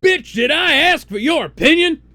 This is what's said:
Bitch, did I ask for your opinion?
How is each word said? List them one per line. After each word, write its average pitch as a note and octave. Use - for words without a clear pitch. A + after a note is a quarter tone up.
Bitch, F#4
did A#3+
I E4+
ask E4
for G3+
your C#4
opinion? E4